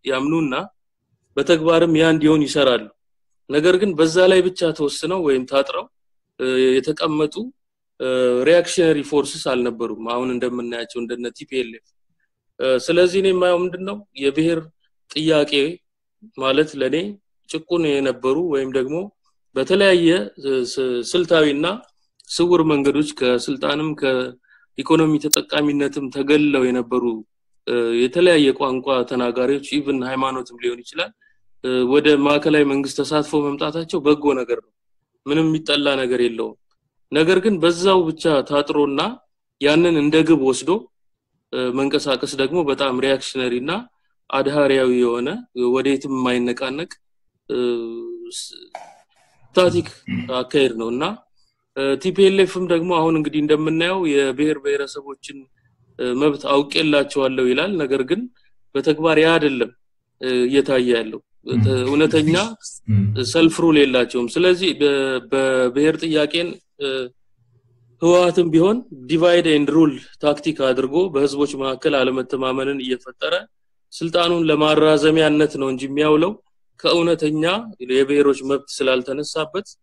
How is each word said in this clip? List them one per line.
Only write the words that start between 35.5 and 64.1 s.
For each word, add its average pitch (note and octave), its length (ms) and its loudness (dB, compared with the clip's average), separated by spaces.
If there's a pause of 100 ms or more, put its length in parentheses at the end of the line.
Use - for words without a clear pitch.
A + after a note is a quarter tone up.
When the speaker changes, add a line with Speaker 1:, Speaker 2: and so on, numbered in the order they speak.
Speaker 1:
ነገር B2+ 240 -2
የለውም። A2+ 360 -4 (560)
ነገር D#3+ 280 2
ግን G#3 160 0
በዛው F3 460 2
ብቻ D#3+ 220 -6 (200)
ታጥሮና C#3+ 560 -2 (600)
ያንን E3 360 4
እንደ D3+ 260 2
ግብ D#3 220 4
ወስዶ፣ C3 260 -2 (840)
እ፣ B2+ 200 -4
መንቀሳቀስ C#3 640 -2
ደግሞ C3+ 280 -2
በጣም C3+ 360 -2
ሪያክሽነሪ C3 560 -2
እና C3+ 160 -4 (580)
አድሃሪያዊ C3+ 680 2
የሆነ A#2+ 320 0 (400)
ወዴትም C3+ 440 0
የማይነቃነቅ፣ B2+ 800 -4 (580)
እ፣ - 80 -4 (760)
ስ-፣ - 220 -14 (840)
ስታቲክ F3 480 0 (440)
አካሄድ B2+ 420 0
ነው A2+ 140 -6
እና፣ B2 140 -4 (720)
እ፣ C3+ 60 -6 (140)
ቲ F#3 140 -4
ፒ F3+ 120 2
ኤል F#3+ 160 4
ኤፍም F#3 280 0
ደግሞ E3+ 280 0
አሁን D#3+ 200 2
እንግዲህ D3+ 260 -2
እንደምናየው D#3 680 0
የብሔር C#3+ 520 0
ብሔረሰቦችን C#3 800 -8 (600)
እ፣ B2 160 -2
መብት C#3+ 320 0
አውቄላቸዋለሁ C#3+ 1000 2
ይላል። D3 300 0
ነገር C3+ 260 -2
ግን E3 180 -2 (540)
በተግባር D3+ 440 2
ያ D#3 120 6
አይደለም፣ C#3+ 400 0 (500)
እ፣ B2+ 100 -6 (120)
እየታየ C3 480 2
ያለው። A2+ 300 -2 (260)
Speaker 2:
ም። B2 140 0
Speaker 1:
እ፣ A2 220 2
እውነተኛ D3+ 520 2 (540)
Speaker 2:
ም። G#2 140 2 (240)
Speaker 1:
ሰልፍ E3 320 2
ሩል E3 180 4
የላቸውም። B2+ 520 2